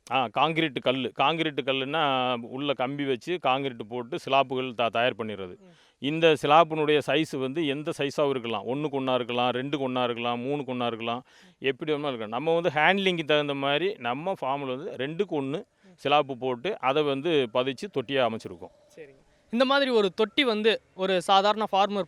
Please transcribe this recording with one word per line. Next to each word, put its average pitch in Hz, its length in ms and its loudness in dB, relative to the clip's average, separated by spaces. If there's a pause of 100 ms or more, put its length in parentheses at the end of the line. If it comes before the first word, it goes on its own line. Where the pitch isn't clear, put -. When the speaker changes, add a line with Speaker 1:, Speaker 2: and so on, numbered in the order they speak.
(100)
Speaker 1:
ஆ, 123 180 2
காங்கிரீட் 151 500 0
கல்லு. 127 340 0
காங்கிரீட் 151 480 0
கல்லுன்னா, 131 800 0
உள்ள 131 320 -4
கம்பி 139 320 -2
வச்சு 139 340 -2
காங்கிரீட் 127 500 -2
போட்டு 120 300 -6
ஸ்லாப்புகள் 131 560 0
த-, 117 140 0
தயார் 120 280 0
பண்ணிடுறது. 101 420 -8
Speaker 2:
ம். - 60 -20 (340)
Speaker 1:
இந்த 156 440 4
ஸ்லாப்பினுடைய 151 640 4
சைஸ் 147 320 -2
வந்து 135 280 -2
எந்த 147 320 -4
சைஸாவும் 143 300 0
இருக்கலாம். 113 380 -4
ஒண்ணுக்கு 143 240 -2
ஒண்ணா 131 240 -2
இருக்கலாம், 123 360 0
ரெண்டுக்கு 135 280 -4
ஒண்ணா 127 260 -2
இருக்கலாம், 120 360 -2
மூணுக்கு 139 260 -4
ஒண்ணா 123 200 -4
இருக்கலாம், 117 380 -6 (360)
Speaker 2:
ம். - 40 -10
Speaker 1:
எப்படி 139 280 -2
வேணுமா 143 200 -4
இருக்கலாம். 110 160 -8
நம்ம 147 260 -2
வந்து 147 200 0
ஹேண்ட்லிங்க்கு 175 500 2
தகுந்த 147 300 2
மாதிரி 143 440 -2
நம்ம 135 420 -4
ஃபார்ம்ல 135 360 -4
வந்து 180 200 -10
ரெண்டுக்கு 160 320 -4
ஒண்ணு 147 360 -4 (200)
Speaker 2:
ம். 196 40 -20 (160)
Speaker 1:
ஸ்லாப்பு 143 280 2
போட்டு, 127 480 -4
அதை 135 220 2
வந்து 139 520 2
பதிச்சு 127 300 0 (100)
தொட்டியா 131 320 0
அமைச்சிருக்கோம். 101 460 -6 (240)
Speaker 2:
சரிங்க. - 260 -20 (280)
இந்த 240 140 4
மாதிரி 277 260 2
ஒரு 208 240 4
தொட்டி 220 300 2
வந்து 214 360 2 (140)
ஒரு 185 280 0
சாதாரண 208 500 4
ஃபார்மர் 196 360 2